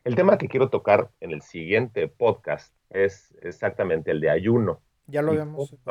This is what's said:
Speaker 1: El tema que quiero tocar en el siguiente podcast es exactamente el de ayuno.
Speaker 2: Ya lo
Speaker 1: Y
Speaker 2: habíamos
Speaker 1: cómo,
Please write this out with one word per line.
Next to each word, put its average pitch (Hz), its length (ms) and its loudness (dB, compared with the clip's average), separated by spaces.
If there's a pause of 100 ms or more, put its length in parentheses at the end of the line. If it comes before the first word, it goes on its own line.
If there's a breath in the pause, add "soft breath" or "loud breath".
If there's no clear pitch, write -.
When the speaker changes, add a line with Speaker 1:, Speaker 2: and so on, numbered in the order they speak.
Speaker 1:
El 123 120 -2
tema 185 220 4
que 143 100 -6
quiero 135 220 0
tocar 101 400 2 (100)
en 87 120 -10
el 76 100 -10
siguiente 95 680 -2
podcast - 640 -2 (200)
es 98 500 -2
exactamente 87 680 -4
el 78 100 -2
de 78 80 2
ayuno. 98 520 0 (260)
Speaker 2:
Ya 147 160 -4
lo 156 100 0
Speaker 1:
Y 156 40 0
Speaker 2:
habíamos 151 340 -8
Speaker 1:
cómo, - 200 -20